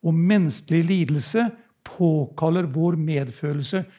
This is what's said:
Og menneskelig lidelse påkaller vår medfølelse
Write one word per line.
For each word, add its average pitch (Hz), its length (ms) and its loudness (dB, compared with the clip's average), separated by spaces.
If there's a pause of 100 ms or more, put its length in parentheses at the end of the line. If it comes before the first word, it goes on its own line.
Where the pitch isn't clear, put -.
Og 165 100 2
menneskelig 165 680 2
lidelse 175 640 0 (340)
påkaller 160 840 0
vår 165 320 0
medfølelse 147 800 -4 (160)